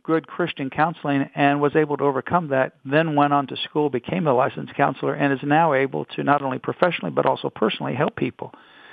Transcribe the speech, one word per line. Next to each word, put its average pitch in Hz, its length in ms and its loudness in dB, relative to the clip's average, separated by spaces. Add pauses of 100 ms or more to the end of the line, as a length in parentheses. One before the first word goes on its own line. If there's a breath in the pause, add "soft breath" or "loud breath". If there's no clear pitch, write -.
good 160 240 0
Christian 151 420 -4
counseling 147 640 -2
and 143 260 2
was 143 140 2
able 147 220 2
to 139 80 -2
overcome 143 440 0
that, 131 360 0
then 151 320 2
went 143 160 4
on 143 160 2
to 127 80 -10
school, 151 340 -2
became 151 380 -2
a 135 40 6
licensed 131 420 0
counselor, 143 400 0
and 143 180 0
is 135 100 -2
now 147 320 4
able 139 300 0
to - 180 -8
not 139 200 2
only 131 180 -4
professionally 170 500 0
but 139 160 2
also 135 240 -2
personally - 440 -2
help 143 200 -2
people. - 380 -6 (400 loud breath)